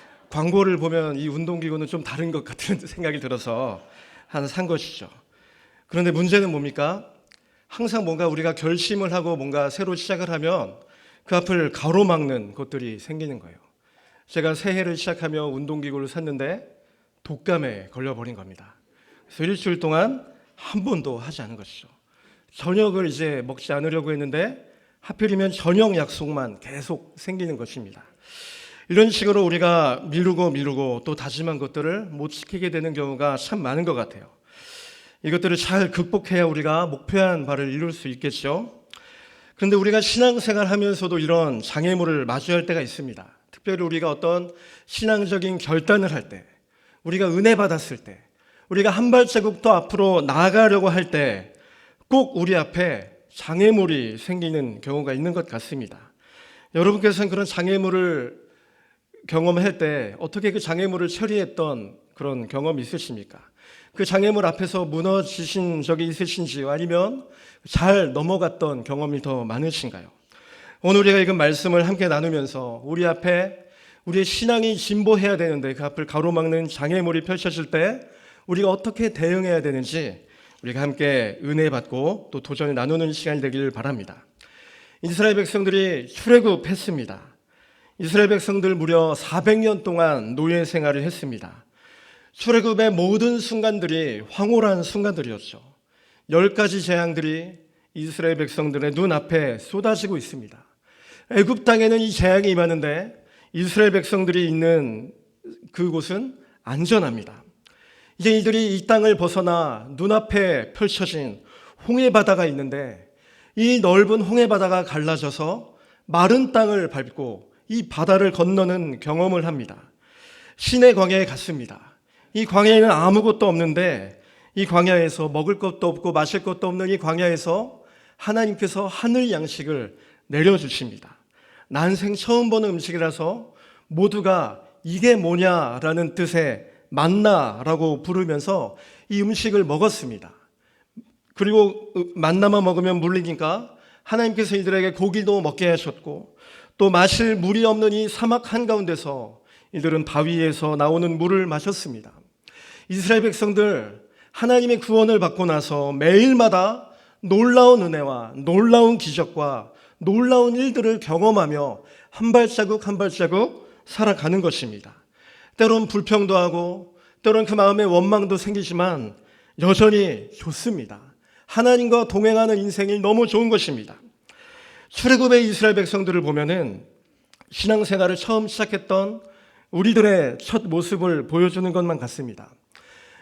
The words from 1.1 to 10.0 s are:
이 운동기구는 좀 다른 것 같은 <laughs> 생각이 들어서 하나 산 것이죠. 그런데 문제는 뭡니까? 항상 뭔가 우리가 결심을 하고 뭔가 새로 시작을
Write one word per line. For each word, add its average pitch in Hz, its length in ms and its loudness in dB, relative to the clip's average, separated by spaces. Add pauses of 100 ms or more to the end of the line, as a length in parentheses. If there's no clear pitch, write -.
이 147 120 -6
운동기구는 160 580 -6
좀 165 160 -8
다른 160 300 -8
것 151 100 -6
같은 - 380 -8
<laughs> - 0 -
생각이 156 400 -8
들어서 123 640 -8 (400)
하나 143 200 -6
산 180 200 -6
것이죠. - 440 -8 (800)
그런데 175 220 0
문제는 180 400 2
뭡니까? 147 600 -6 (560)
항상 220 380 -4
뭔가 165 220 -2
우리가 156 260 -2
결심을 175 580 -4
하고 170 240 -4
뭔가 139 320 -4
새로 185 260 -6
시작을 175 360 -6